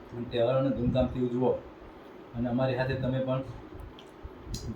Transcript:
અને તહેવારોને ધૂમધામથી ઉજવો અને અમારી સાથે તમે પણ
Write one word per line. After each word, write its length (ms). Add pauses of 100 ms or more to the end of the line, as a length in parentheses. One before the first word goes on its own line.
અને 240
તહેવારોને 380
ધૂમધામથી 500
ઉજવો 400 (760)
અને 140
અમારી 260
સાથે 180
તમે 260
પણ 240 (1300)